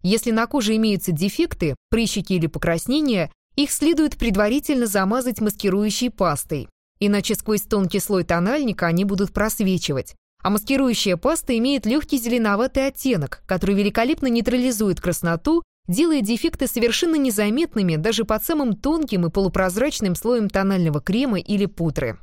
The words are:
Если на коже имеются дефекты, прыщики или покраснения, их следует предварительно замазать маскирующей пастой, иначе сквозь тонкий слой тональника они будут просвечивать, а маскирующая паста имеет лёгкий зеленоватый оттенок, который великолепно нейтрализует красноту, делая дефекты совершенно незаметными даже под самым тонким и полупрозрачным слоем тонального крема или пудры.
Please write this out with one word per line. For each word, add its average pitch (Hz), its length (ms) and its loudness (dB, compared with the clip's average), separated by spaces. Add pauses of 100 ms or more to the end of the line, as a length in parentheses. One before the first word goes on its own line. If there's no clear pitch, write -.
Если 220 280 0
на 226 160 0
коже 220 300 0
имеются 208 360 0
дефекты, 175 640 -2 (140)
прыщики 208 420 -2
или 165 140 0
покраснения, 202 840 -2 (260)
их 285 140 0
следует 302 460 2
предварительно 233 720 0
замазать 208 540 0
маскирующей 208 720 0
пастой, 156 580 -2 (320)
иначе 202 340 2
сквозь 214 280 -2
тонкий 196 360 0
слой 185 260 0
тональника 202 640 0
они 170 180 2
будут 196 280 0
просвечивать, 185 840 -2 (280)
а 185 80 0
маскирующая 214 680 2
паста 262 420 0
имеет 254 260 0
лёгкий 277 340 0
зеленоватый 233 680 0
оттенок, 233 600 -2
который 190 280 0
великолепно 233 540 2
нейтрализует 233 720 0
красноту, 175 640 0 (240)
делая 285 320 2
дефекты 240 480 -2
совершенно 240 480 0
незаметными 214 800 0
даже 214 280 0
под 214 200 -2
самым 285 320 0
тонким 269 500 0
и 165 40 0
полупрозрачным 190 840 0
слоем 226 340 0
тонального 180 520 0
крема 220 400 0
или 202 260 0
пудры. 151 560 -4